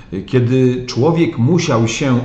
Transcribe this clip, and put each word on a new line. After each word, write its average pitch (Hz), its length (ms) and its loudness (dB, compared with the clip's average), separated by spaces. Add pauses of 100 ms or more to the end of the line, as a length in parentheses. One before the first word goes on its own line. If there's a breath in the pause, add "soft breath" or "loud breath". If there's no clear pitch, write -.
(140)
y, 92 100 -6
kiedy 127 640 0
człowiek 160 520 0
musiał 117 500 2
się 127 380 0